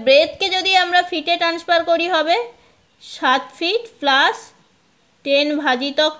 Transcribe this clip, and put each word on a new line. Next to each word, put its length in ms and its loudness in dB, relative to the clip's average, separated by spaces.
ব্রেডথকে 440 4
যদি 280 0
আমরা 260 4
ফিটে 340 -2
ট্রান্সফার 480 -2
করি, 240 0
হবে 280 0
সাত 400 -2
ফিট 260 -2
প্লাস 380 2
টেন 220 2
ভাজিতক 600 0